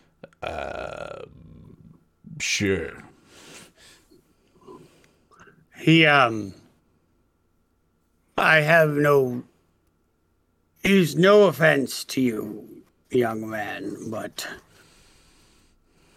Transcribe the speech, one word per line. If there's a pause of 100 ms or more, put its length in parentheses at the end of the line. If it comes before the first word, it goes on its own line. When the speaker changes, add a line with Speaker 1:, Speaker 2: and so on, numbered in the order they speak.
(420)
Speaker 1:
uh, (1160)
sure. (2750)
Speaker 2:
He,
um, (1800)
I
have
no, (1400)
he's
no
offense
to
you, (420)
young
man,
but (1700)